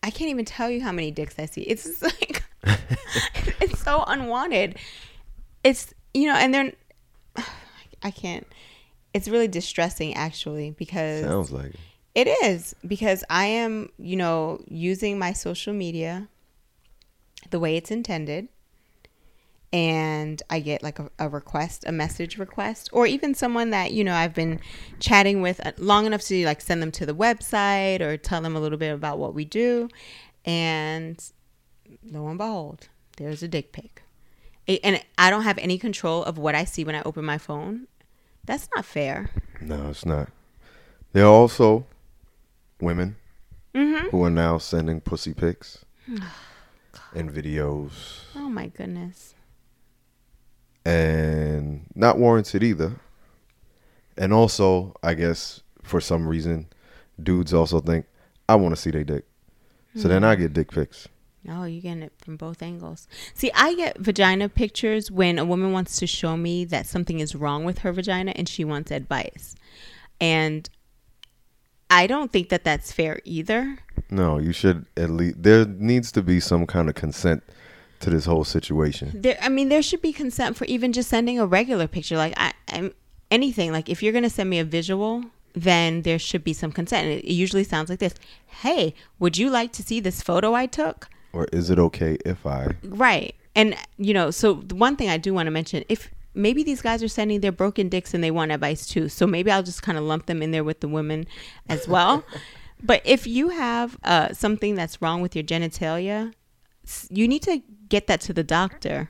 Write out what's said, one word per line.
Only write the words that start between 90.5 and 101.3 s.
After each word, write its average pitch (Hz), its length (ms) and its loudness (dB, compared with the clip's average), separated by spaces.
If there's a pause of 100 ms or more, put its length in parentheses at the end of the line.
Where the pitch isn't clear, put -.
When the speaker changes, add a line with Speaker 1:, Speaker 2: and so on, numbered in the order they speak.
Speaker 1:
I 247 120 2
took?" 311 420 -4 (240)
Speaker 2:
Or - 200 -2
is 87 160 0
it 87 120 6
okay 82 440 2
if 90 220 -6
I? 69 220 -2 (160)
Speaker 1:
Right. 202 500 0 (220)
And, 214 180 4 (240)
you 202 160 2
know, 170 160 2
so 202 240 4
the - 220 -10
one 240 180 4
thing 262 140 -4
I 165 80 2
do 190 180 -2
wanna 165 160 0
mention, 160 380 -2
if - 200 -2 (240)
maybe 226 300 2
these 294 180 -2
guys 226 220 0
are 226 60 -2
sending 208 320 0
their 196 100 2
broken 190 380 0
dicks 180 260 -4
and 170 80 0
they 160 80 0
want 160 220 0
advice 147 340 -2
too. 160 220 -2
So - 180 2
maybe 185 240 2
I'll 190 140 2
just 180 180 -10
kinda 160 180 -2
lump 156 260 -2
them 165 160 -4
in 160 100 -2
there 160 100 0
with 156 180 -4
the 156 80 -6
women 156 380 -4 (420)